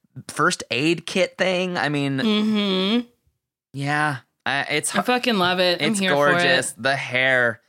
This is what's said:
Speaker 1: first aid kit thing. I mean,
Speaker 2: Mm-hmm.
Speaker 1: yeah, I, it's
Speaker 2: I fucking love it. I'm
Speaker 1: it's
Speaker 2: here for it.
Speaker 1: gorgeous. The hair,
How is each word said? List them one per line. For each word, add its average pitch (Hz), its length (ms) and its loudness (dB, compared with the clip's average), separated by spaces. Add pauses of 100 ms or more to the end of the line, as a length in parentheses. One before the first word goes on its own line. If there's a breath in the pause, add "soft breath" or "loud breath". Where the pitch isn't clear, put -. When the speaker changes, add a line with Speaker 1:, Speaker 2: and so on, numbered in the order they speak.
(280)
Speaker 1:
first 170 420 0
aid 160 360 0
kit - 320 -2
thing. 180 400 -2
I 123 100 0
mean, 139 300 -2
Speaker 2:
Mm-hmm. 214 880 0 (680)
Speaker 1:
yeah, 143 460 -2 (260)
I, 135 160 -2 (100)
it's 147 240 -2
Speaker 2:
I 214 80 0
fucking 247 360 0
love 180 220 2
it. 180 200 0
I'm 151 120 0
Speaker 1:
it's 202 80 -2
Speaker 2:
here 185 140 2
for 143 140 4
it. 147 40 4
Speaker 1:
gorgeous. 175 440 2
The 135 180 0
hair, 127 760 0